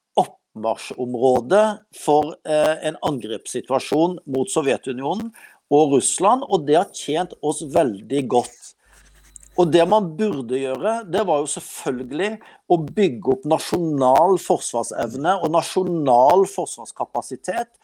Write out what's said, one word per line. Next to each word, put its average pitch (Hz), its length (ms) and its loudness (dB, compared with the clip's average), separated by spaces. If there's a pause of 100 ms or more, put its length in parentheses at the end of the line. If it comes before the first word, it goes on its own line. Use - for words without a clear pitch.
(160)
oppmarsjområde 123 1600 0 (120)
for, 151 420 0 (120)
eh, 156 300 2 (120)
en 160 140 -6
angrepssituasjon 131 1200 -2
mot 131 240 -4
Sovjetunionen 143 840 -4 (380)
og 143 220 6
Russland, 196 560 2
og 175 180 0
det 147 100 4
har 185 160 2
tjent 165 500 -6
oss 151 180 -4
veldig 135 680 -2
godt. - 460 -2 (840)
Og 175 120 4
det 165 180 6
man 185 280 0
burde 139 400 -4
gjøre, 160 540 -4
det 190 160 0
var 151 140 2
jo 151 60 -2
selvfølgelig 151 920 -6 (320)
å 175 60 6 (120)
bygge 135 440 0
opp 131 120 -2
nasjonal 156 960 2
forsvarsevne 143 1040 -2
og 156 100 -2
nasjonal 165 960 4
forsvarskapasitet, 131 1200 -8 (160)